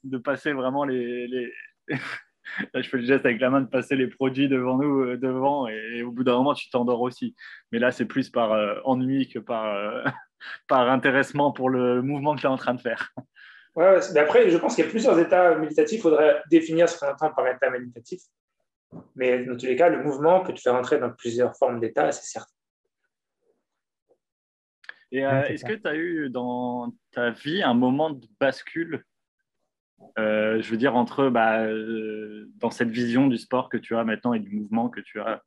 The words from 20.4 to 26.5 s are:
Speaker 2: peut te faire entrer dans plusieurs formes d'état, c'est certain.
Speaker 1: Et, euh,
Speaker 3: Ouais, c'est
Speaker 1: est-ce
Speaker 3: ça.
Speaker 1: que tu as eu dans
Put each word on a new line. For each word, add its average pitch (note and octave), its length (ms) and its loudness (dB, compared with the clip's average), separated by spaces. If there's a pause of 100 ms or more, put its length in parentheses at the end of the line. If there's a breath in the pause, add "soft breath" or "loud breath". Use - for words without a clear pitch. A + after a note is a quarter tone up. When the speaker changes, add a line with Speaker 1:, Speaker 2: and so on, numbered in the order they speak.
Speaker 2:
peut F#3 120 -6
te - 80 -12
faire B2 140 2
entrer B2+ 240 0
dans B2 140 -2
plusieurs A#2+ 440 -2
formes B2 220 0
d'état, A2+ 320 0
c'est - 160 -8
certain. - 240 -14 (2500 loud breath)
Speaker 1:
Et, C3+ 120 -2
euh, C#3 60 0
Speaker 3:
Ouais, C3+ 160 2
c'est C3+ 80 -4
Speaker 1:
est-ce - 80 -10
Speaker 3:
ça. - 60 -12
Speaker 1:
que G#3+ 60 -2
tu G#3+ 140 -8
as D3+ 60 -2
eu D#3+ 360 -4
dans B2 640 -6 (200)